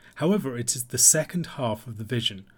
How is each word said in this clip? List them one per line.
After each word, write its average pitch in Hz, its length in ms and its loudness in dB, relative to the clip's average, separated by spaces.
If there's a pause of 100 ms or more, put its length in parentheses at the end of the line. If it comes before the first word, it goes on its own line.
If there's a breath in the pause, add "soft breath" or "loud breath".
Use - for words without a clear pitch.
(160 loud breath)
However, 147 420 2
it 120 160 -2
is 123 100 -6
the - 140 -4
second 160 480 4
half 117 400 -4
of 113 100 -12
the 110 80 -8
vision, 107 400 -2 (120)